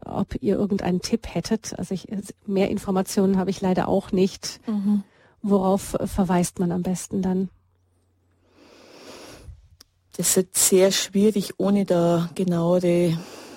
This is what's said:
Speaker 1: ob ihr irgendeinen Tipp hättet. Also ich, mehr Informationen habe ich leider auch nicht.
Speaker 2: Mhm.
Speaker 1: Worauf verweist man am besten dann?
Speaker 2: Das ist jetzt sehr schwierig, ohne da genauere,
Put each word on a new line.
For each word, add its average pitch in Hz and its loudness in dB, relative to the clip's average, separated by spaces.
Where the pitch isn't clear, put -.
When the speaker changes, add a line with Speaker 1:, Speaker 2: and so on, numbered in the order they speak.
Speaker 1:
ob - -6
ihr 208 0
irgendeinen 180 0
Tipp - -4
hättet. - -4
Also 180 -6
ich, 180 -8
mehr 196 0
Informationen 190 0
habe 185 0
ich 185 -6
leider 185 0
auch 190 -2
nicht. - -2
Speaker 2:
Mhm. 208 0
Speaker 1:
Worauf 196 2
verweist 180 0
man 175 0
am 175 -2
besten 185 -4
dann? 185 -2
Speaker 2:
Das - 0
ist - 4
jetzt - 2
sehr 190 6
schwierig, 202 0
ohne 196 2
da 170 2
genauere, 175 2